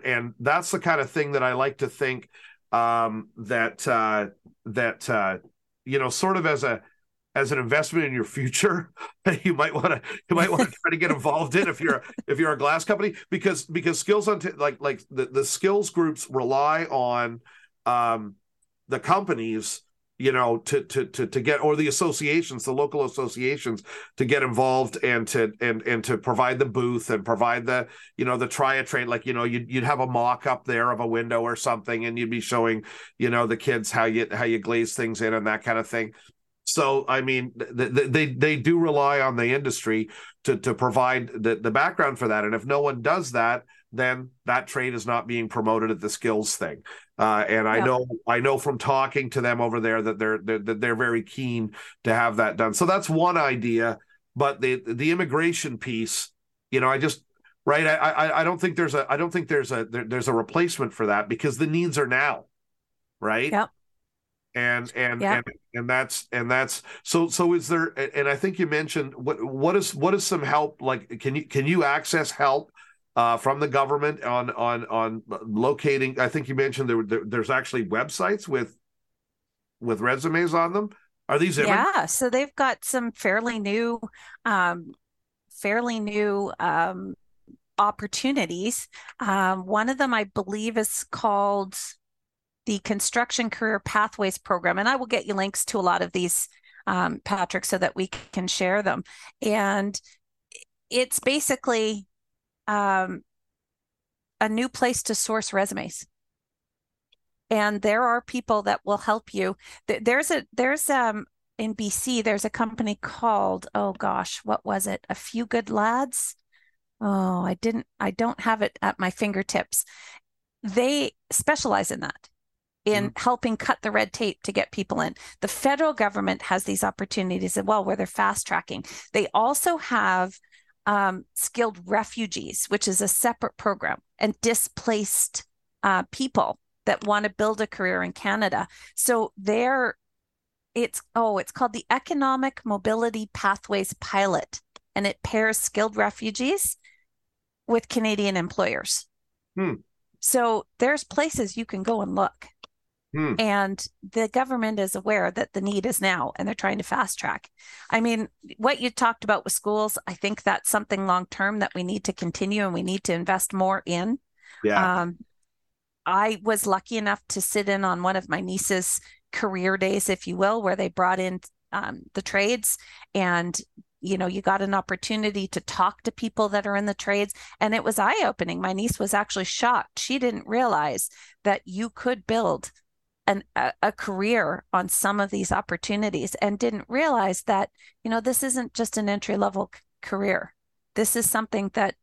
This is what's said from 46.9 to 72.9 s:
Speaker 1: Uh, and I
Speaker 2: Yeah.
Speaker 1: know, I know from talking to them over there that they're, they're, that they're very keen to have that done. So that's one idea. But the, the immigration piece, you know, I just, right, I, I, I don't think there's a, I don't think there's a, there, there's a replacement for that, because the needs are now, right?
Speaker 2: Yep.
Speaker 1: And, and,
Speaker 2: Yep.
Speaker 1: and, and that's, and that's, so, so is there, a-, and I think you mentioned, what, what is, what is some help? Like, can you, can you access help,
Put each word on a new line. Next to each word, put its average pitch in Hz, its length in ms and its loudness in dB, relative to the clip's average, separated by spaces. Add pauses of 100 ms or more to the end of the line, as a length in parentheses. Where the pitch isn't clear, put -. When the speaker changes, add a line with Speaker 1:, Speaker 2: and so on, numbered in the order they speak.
Speaker 1:
Uh, 107 280 4
and 110 200 2
I 110 100 4
Speaker 2:
Yeah. 117 80 2
Speaker 1:
know, 127 220 2 (180)
I 120 140 2
know 135 180 2
from 135 220 -2
talking 135 520 0
to 135 100 0
them 120 200 0
over 117 180 0
there 113 220 2
that 107 160 -2
they're, 107 220 0
they're, 107 180 -2
that 107 240 -4
they're 120 140 2
very 117 260 0
keen 117 540 -6 (300)
to 117 80 4
have 117 240 2
that 107 200 2
done. 113 160 2
So 180 140 4
that's 190 200 2
one 170 300 2
idea. 117 640 0 (360)
But 139 260 0
the, 127 260 0
the 123 240 0
immigration 165 640 0
piece, 113 540 -6 (400)
you 131 80 2
know, 127 100 4
I 135 80 2
just, 147 260 -2 (420)
right, 151 200 4
I, 156 80 4
I, 156 480 2
I - 20 2
don't 170 160 0
think 175 180 0
there's 151 180 0
a, 139 120 0
I 139 100 2
don't 170 140 -2
think 175 160 -2
there's 139 240 0
a, 113 140 -2
there, 113 200 -6
there's 117 220 -2
a 131 60 2
replacement 131 600 0
for 110 120 -2
that, 104 240 2
because 117 300 -2
the 156 80 2
needs 160 320 0
are 135 80 2
now, 127 380 0 (760)
right? 110 320 0
Speaker 2:
Yep. 208 180 0 (840)
Speaker 1:
And, 120 400 0
and, 123 260 0
Speaker 2:
Yep. 120 240 0
Speaker 1:
and, - 100 -14 (200)
and 120 140 -4
that's, 127 420 0
and 120 180 -2
that's, 127 320 2 (220)
so, 170 240 2
so 175 260 2
is 170 140 0
there, 165 280 0
a-, 135 220 -2
and 143 100 2
I 143 80 2
think 190 220 -2
you 185 80 2
mentioned, 151 480 -2
what, 127 300 -4
what 135 320 0
is, - 180 2
what 180 220 2
is - 80 -2
some 170 180 0
help? 147 400 0
Like, 127 380 -4
can 135 160 -2
you, 151 100 -4
can 139 220 0
you 170 160 4
access 151 480 2
help, 143 400 0 (440)